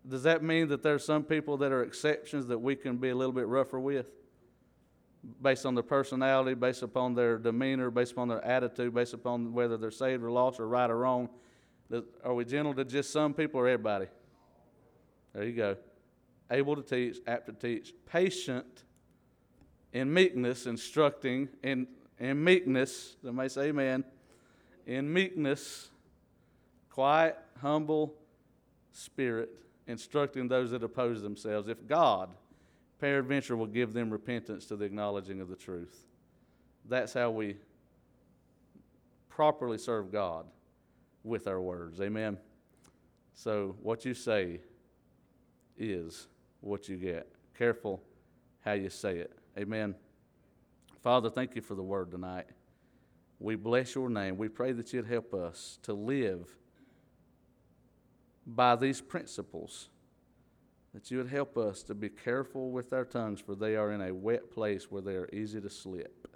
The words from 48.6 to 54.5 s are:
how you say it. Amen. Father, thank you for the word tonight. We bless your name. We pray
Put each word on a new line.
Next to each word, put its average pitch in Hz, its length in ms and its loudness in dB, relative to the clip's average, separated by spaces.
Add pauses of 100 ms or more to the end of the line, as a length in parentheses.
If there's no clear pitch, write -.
how 104 120 -2
you 98 180 -2
say 92 280 -4
it. - 140 -8 (260)
Amen. 104 360 -4 (1080)
Father, 120 280 4
thank 127 260 -4
you 110 60 -6
for - 120 -10
the 95 80 -6
word 95 280 -4
tonight. 90 380 -8 (880)
We 107 180 -4
bless 123 380 0
your 131 160 0
name. 98 260 -2
We 107 120 -2
pray 123 240 -2